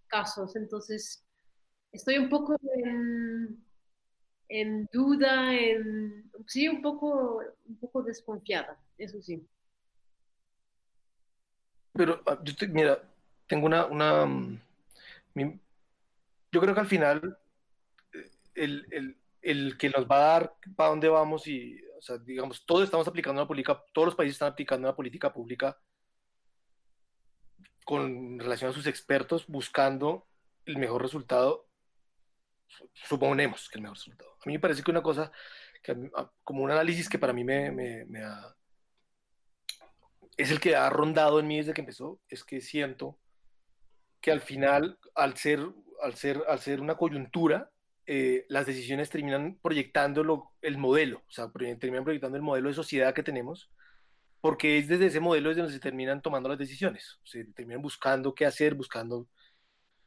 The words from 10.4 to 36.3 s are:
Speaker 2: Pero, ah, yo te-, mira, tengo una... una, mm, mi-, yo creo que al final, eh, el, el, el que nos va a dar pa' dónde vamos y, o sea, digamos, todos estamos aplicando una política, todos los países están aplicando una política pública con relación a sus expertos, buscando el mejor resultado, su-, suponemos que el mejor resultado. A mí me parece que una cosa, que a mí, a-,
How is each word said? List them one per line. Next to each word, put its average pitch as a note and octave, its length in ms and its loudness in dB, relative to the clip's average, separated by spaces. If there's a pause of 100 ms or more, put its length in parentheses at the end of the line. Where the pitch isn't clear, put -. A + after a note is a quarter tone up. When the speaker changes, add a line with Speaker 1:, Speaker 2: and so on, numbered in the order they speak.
Speaker 2:
Pero, E3 340 2
ah, D3 180 2
yo C#3+ 100 -8
te-, G3+ 140 -4
mira, D#3 340 4 (460)
tengo D3+ 180 2
una... D#3+ 200 4
una, D3+ 400 4
mm, B2 340 -4 (720)
mi-, D3 260 -4 (920)
yo E3+ 80 2
creo G3 120 6
que G3 80 2
al G#3 60 0
final, D#3+ 500 2 (800)
eh, - 160 -18 (240)
el, C#3+ 380 -4
el, C3+ 240 -8 (260)
el C#3 340 0
que C#3+ 140 0
nos C3+ 160 2
va C#3 100 6
a D3+ 160 8
dar E3 240 4 (200)
pa' D#3 100 4
dónde D#3 220 4
vamos D#3 400 4
y, A#2+ 320 -10 (220)
o - 20 -20
sea, B2 140 -8
digamos, B2+ 480 -8
todos F3 160 6
estamos E3 240 2
aplicando D#3+ 340 -2
una D3 60 0
política, C#3+ 340 -2 (120)
todos D#3+ 140 4
los E3+ 100 2
países C#3+ 180 2
están C#3+ 160 0
aplicando C3+ 380 -2
una C3+ 80 -2
política C#3 360 -4
pública B2 460 -6 (2000)
con B2+ 560 -6
relación B2+ 320 -4
a - 20 -12
sus C#3+ 140 -6
expertos, C#3 580 -2
buscando C#3 800 0 (400)
el D#3+ 120 -6
mejor B2 220 0
resultado, C3 680 0 (1000)
su-, - 260 -20
suponemos C#3 760 0
que - 100 -14
el A2 40 -10
mejor G#2 160 -14
resultado. - 340 -20
A - 140 -20
mí - 80 -4
me D#3 40 -6
parece D3+ 240 0
que - 80 0
una E3+ 100 2
cosa, D#3 300 -2 (500)
que - 120 -8
a - 20 -2
mí, B2 220 -10
a-, C#3 120 -6 (140)